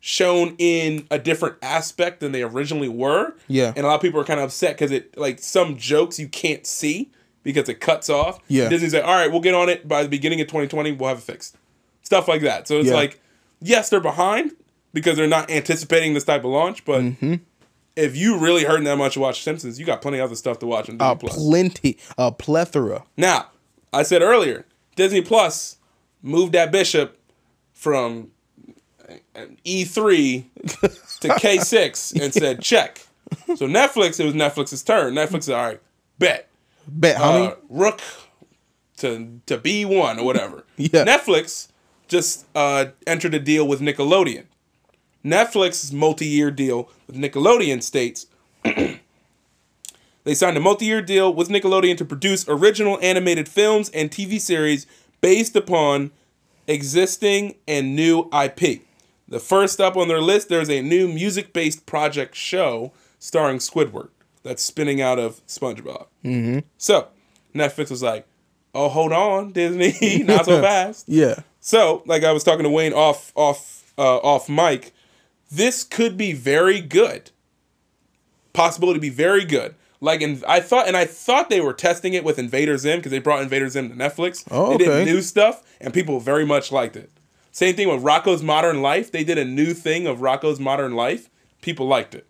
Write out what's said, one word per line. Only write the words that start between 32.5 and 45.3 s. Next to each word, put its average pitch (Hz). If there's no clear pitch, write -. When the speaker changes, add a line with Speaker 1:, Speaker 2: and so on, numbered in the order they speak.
Speaker 1:
"Check." -
So 135
Netflix, 202
it 160
was 147
Netflix's 143
turn. 165
Netflix 151
said, 135
"All 120
right, 113
bet." -
Speaker 2:
Bet, 151
Speaker 1:
Uh, -
Speaker 2:
homie. 170
Speaker 1:
Rook 196
to, 117
to 131
B 202
one 185
or 127
whatever. 107
Speaker 2:
<laughs> -
Yeah. 156
Speaker 1:
Netflix -
just, -
uh, 143
entered 165
a 156
deal 151
with 139
Nickelodeon. 147
Netflix's 180